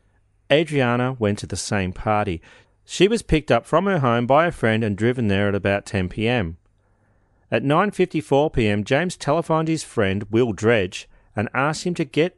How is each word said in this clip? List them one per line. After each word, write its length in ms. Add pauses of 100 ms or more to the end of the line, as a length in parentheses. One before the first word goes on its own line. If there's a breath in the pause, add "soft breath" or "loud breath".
(520)
Adriana 680
went 220
to 80
the 80
same 360
party. 500 (420 soft breath)
She 240
was 140
picked 300
up 140
from 200
her 140
home 280
by 200
a 40
friend 320
and 140
driven 320
there 180
at 80
about 300
ten 240
P 180
M. 300 (920)
At 140
nine 280
fifty-four 580
P 180
M, 160
James 320
telephoned 540
his 140
friend, 460
Will 220
Dredge, 560 (260)
and 200
asked 320
him 80
to 100
get 340